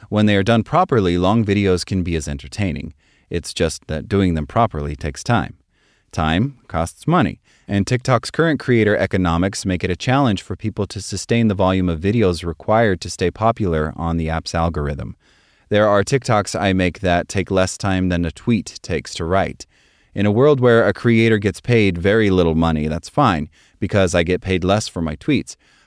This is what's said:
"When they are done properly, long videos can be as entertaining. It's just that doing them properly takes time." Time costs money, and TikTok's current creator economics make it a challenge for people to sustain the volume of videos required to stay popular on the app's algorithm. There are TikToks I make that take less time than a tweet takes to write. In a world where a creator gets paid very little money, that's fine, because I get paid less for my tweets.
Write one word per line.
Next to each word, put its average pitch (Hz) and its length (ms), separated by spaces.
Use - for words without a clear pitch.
"When 107 180
they 104 120
are 98 60
done 113 200
properly, 120 540
long 101 260
videos 98 420
can 95 160
be 85 140
as 76 140
entertaining. 71 640
It's - 240
just - 340
that 78 200
doing 95 280
them 76 120
properly 76 480
takes - 260
time." 104 340
Time 90 460
costs - 400
money, 151 320
and 101 180
TikTok's 127 460
current 156 280
creator 107 380
economics 92 680
make 90 180
it 90 80
a 87 40
challenge 127 460
for - 140
people 104 320
to - 140
sustain 117 460
the 101 80
volume 92 340
of 82 100
videos 95 440
required 101 580
to 90 80
stay 90 220
popular 90 640
on 82 220
the 80 120
app's 80 260
algorithm. 76 600
There 104 180
are 101 160
TikToks 107 560
I 95 140
make 90 280
that 87 260
take 98 240
less 92 260
time 92 320
than 87 160
a 80 60
tweet - 500
takes - 340
to 85 100
write. 82 400
In 98 100
a 104 60
world 135 280
where 117 280
a 104 60
creator 113 440
gets 98 240
paid 104 360
very 101 340
little 87 240
money, 80 320
that's 80 220
fine, 92 400
because 95 360
I 87 80
get 87 180
paid 92 220
less 98 240
for - 140
my 78 140
tweets. - 400